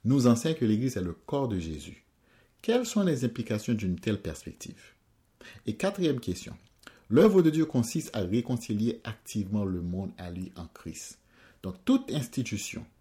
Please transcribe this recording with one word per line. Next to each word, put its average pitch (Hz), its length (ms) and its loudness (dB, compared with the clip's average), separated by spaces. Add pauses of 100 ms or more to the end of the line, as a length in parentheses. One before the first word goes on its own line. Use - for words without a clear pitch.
nous 123 240 6
enseignent 120 260 4
que 139 100 0
l'Église 113 320 2
est 95 60 -2
le 87 120 -4
corps 139 340 -2
de 101 100 -2
Jésus. 80 460 -8 (580)
Quelles 240 240 2
sont 214 160 0
les 143 220 2
implications 117 500 -2
d'une 95 240 -2
telle 104 240 -2
perspective ? - 580 -12 (880)
Et 110 80 -4
quatrième 175 460 0
question. - 340 -8 (560)
L'œuvre 190 320 8
de 160 80 8
Dieu 156 140 2
consiste 147 500 -2
à 110 60 -2
réconcilier 113 840 0
activement 104 640 -4
le 92 160 -2
monde 90 360 -4
à 90 140 -12
lui 90 240 -10
en 82 120 -12
Christ. - 520 -16 (460)
Donc, 92 100 -8 (100)
toute 262 280 2
institution 120 760 -4 (140)